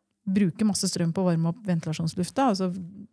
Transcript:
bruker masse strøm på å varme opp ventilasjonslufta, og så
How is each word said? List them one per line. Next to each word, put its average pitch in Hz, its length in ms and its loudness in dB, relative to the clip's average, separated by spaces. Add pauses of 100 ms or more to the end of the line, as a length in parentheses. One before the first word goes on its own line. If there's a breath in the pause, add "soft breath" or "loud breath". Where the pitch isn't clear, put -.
(280)
bruker 196 420 2
masse 196 180 0
strøm 175 240 0
på 190 120 0
å 180 80 4
varme 165 180 2
opp 175 160 -6
ventilasjonslufta, 170 840 0
og 196 80 2
så 185 100 0 (440)